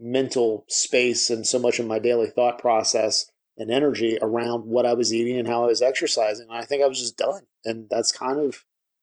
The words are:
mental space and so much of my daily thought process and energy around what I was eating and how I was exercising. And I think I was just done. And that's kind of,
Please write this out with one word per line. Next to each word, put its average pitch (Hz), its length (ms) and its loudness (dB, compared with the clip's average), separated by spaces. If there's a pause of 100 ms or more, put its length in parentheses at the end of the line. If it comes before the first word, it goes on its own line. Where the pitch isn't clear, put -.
mental 120 680 0
space 123 640 2
and 113 160 -2
so 127 120 2
much 123 200 0
of 117 80 -2
my 110 120 0
daily 117 300 2
thought 120 300 0
process 110 720 0 (260)
and 110 140 -6
energy 117 500 2
around 117 460 -2
what 120 200 2
I 120 80 2
was 113 200 0
eating 120 240 0
and 117 80 -2
how 117 180 0
I - 40 2
was 110 140 2
exercising. 120 680 -2
And 113 100 -10
I 117 60 -8
think 139 180 0
I 139 60 6
was 131 100 -6
just 120 180 -8
done. 143 260 -2 (220)
And 113 260 -6
that's 110 220 0
kind 131 280 -2
of, 139 240 -2 (380)